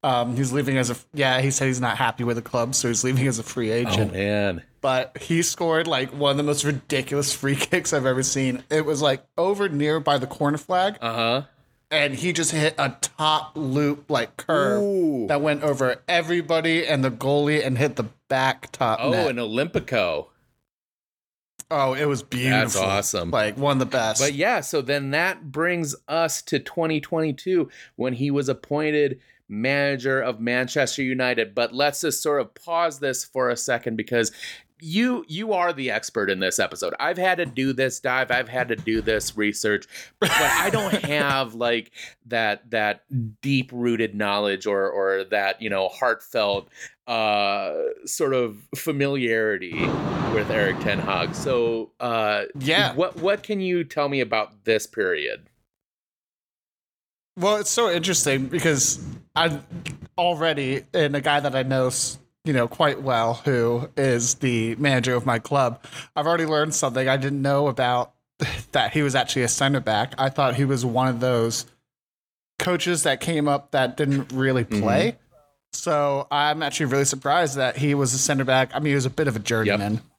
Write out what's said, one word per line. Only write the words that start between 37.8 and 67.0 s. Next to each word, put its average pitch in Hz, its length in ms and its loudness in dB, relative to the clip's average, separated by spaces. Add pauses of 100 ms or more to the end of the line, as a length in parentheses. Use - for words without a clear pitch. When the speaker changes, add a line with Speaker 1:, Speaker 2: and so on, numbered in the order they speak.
Speaker 2:
dive. 127 320 0
I've 123 160 0
had 123 200 -4
to 117 80 0
do 110 240 0
this 107 360 0
research, 104 500 0 (320)
but 202 140 2
I 175 380 2
don't 202 240 0
Speaker 1:
<laughs> - 100 -2
Speaker 2:
have, 143 500 0
like, 117 380 0 (340)
that, 113 440 -2
that 107 340 0 (380)
deep-rooted 120 720 0
knowledge 101 520 0
or, 98 240 0
or 98 340 0
that, 98 380 0
you 110 80 -4
know, 95 180 0
heartfelt, 107 800 -2 (380)
uh, 101 680 0 (320)
sort 139 280 -2
of 120 220 0 (180)
familiarity 113 1080 -2 (520)
with 107 160 -2
Eric 101 300 0
Ten 101 180 -2
Hag. 87 380 -2
So, 117 640 -2
uh, 110 440 0 (140)
Speaker 1:
Yeah. 156 360 2
Speaker 2:
what, 160 240 -2
what 196 260 0
can 202 160 -4
you 180 240 0
tell 147 240 -2
me 139 120 0
about 110 440 -2
this 110 240 2
period? 78 600 -2 (1900)
Speaker 1:
Well, 196 200 2
it's 208 140 -2
so 233 200 2
interesting 165 560 0
because 147 560 0 (320)
I 156 260 2 (580)
already, 156 640 0 (100)
and 147 240 2
a 143 40 0
guy 147 200 2
that 139 160 -2
I 131 60 2
know, 131 240 2
s-, - 320 -4 (260)
you 156 80 0
know, 120 160 2
quite 147 320 0
well, 120 340 2 (100)
who 120 520 2
is 123 400 2
the 117 400 0
manager 127 380 2
of 120 100 0
my 117 140 2
club, 131 440 0 (320)
I've 151 120 -2
already 165 180 2
learned 151 300 0
something 131 340 0